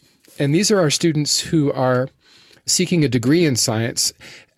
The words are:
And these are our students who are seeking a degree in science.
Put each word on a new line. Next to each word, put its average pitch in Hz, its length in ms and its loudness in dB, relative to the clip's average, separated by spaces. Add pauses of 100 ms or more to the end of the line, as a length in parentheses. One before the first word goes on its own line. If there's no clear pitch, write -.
(400)
And 143 160 0
these 202 160 2
are 202 80 2
our 156 100 2
students 151 500 -2
who 147 340 0
are 127 360 0 (560)
seeking 175 380 0
a 135 60 2
degree 131 360 2
in 135 100 0
science. 113 580 -2 (440)